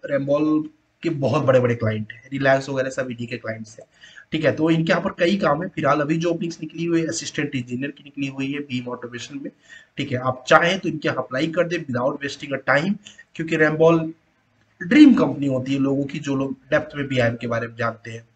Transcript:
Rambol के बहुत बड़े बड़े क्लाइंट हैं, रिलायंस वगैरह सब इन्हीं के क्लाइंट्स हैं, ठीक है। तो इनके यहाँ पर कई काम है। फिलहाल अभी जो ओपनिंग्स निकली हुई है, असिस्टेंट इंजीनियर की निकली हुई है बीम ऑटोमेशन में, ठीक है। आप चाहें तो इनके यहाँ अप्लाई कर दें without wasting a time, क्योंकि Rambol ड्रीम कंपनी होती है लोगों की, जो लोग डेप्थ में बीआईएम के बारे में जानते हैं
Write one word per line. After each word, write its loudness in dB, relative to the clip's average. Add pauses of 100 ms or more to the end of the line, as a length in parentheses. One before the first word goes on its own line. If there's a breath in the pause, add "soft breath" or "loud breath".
(120)
Rambol 0 (380)
के -2
बहुत 0
बड़े 6
बड़े 2
क्लाइंट -4
हैं, -20 (100)
रिलायंस 2
वगैरह -2
सब -6
इन्हीं -8
के -8
क्लाइंट्स -10
हैं, -20 (460 loud breath)
ठीक -2
है। 4
तो 2
इनके 2
यहाँ 0
पर -4
कई 2
काम 0
है। -6
फिलहाल 0
अभी 0
जो 0
ओपनिंग्स -4
निकली -8
हुई 2
है, -2
असिस्टेंट -6
इंजीनियर -4
की -20
निकली -8
हुई -6
है -6
बीम -6
ऑटोमेशन -10
में, -10 (460 loud breath)
ठीक -6
है। -2
आप -4
चाहें 4
तो -6
इनके -4
यहाँ -4
अप्लाई -4
कर -2
दें -4
without -4
wasting -10
a -6 (120)
time, 2 (400 loud breath)
क्योंकि -4
Rambol 4 (760)
ड्रीम 10
कंपनी 0
होती -2
है 0
लोगों 2
की, -8
जो -4
लोग -2
डेप्थ -2
में -4
बीआईएम 2
के -8
बारे -4
में -16
जानते -4
हैं -16